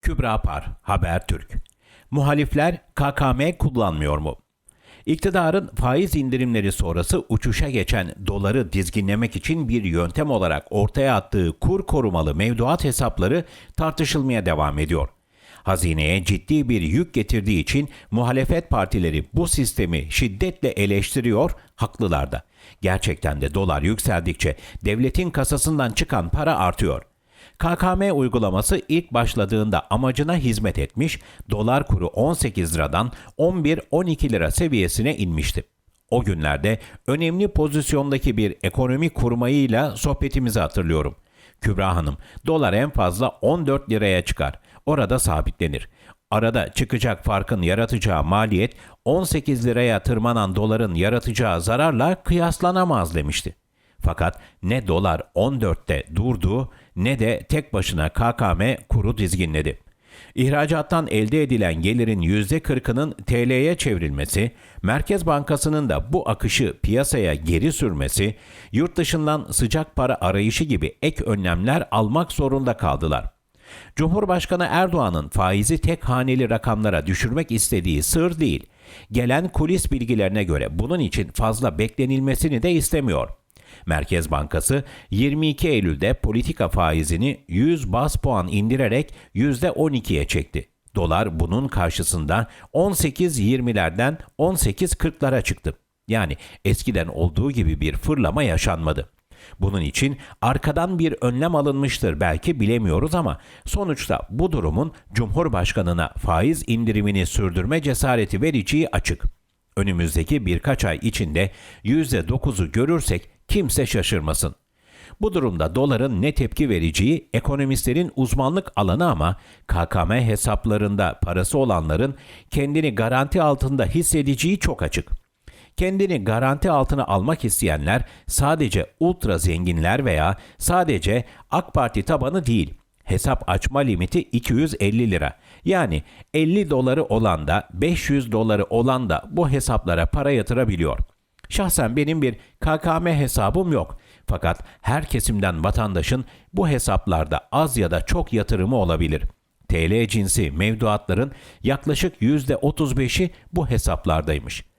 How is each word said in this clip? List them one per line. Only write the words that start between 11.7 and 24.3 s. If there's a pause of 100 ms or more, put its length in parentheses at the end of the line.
korumalı
mevduat
hesapları (320)
tartışılmaya
devam
ediyor. (540)
Hazineye
ciddi
bir
yük
getirdiği
için (220)
muhalefet
partileri (100)
bu
sistemi
şiddetle
eleştiriyor, (260)
haklılar
da. (380)
Gerçekten
de
dolar
yükseldikçe (280)